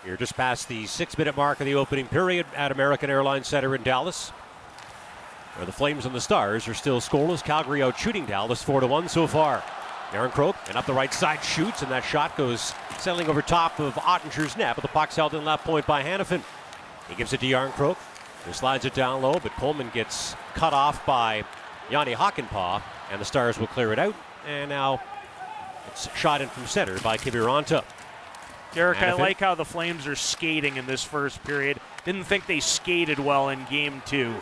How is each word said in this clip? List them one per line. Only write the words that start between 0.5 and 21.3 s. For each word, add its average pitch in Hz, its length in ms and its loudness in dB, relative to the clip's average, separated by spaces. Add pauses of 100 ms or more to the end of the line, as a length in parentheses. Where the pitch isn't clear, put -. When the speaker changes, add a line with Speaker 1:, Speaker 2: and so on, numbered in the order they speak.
Speaker 1:
the 110 180 -6
six-minute 156 500 -2
mark 143 240 2
of 143 60 0
the 139 100 2
opening 135 300 0
period 175 380 2 (100)
at 139 160 0
American 139 380 2
Airlines 139 380 2
Center 135 280 2
in 127 80 -2
Dallas, 131 480 0 (1200)
where 90 120 -6
the 92 60 -8
Flames 143 340 2
and 131 80 -2
the 123 60 -2
Stars 113 460 4
are 113 80 -4
still 127 260 2
scoreless. 156 440 2
Calgary 147 380 2
out 127 160 2
shooting 202 280 -2
Dallas 107 360 0
four 135 180 4
to 131 60 4
one 151 220 2
so 165 200 4
far. 147 340 4 (480)
Jarnkrok, 131 460 2 (120)
and - 80 -4
up 123 100 0
the 143 60 0
right 135 220 2
side - 300 2
shoots, 185 380 0
and 131 100 -4
that 127 120 0
shot 151 320 0
goes 123 380 0 (240)
sailing 175 300 0
over 147 140 4
top 165 360 4
of 143 160 0
Ottinger's 156 640 0
net, 180 180 2
but 143 80 -2
the 143 60 -2
puck's 151 260 2
held 156 200 2
in 151 100 -4
left 156 200 0
point 156 220 2
by 143 160 4
Hanifin. 175 400 0 (640)
He - 60 -10
gives 113 180 -2
it 131 80 0
to 131 60 0
Jarnkrok, 135 500 2 (480)
who - 80 -8
slides 131 320 0
it 127 100 -2
down 131 280 2
low, 139 160 4
but - 140 -4
Coleman 131 420 -2
gets - 400 -4 (200)
cut 156 180 4
off 143 340 4
by 113 380 4 (460)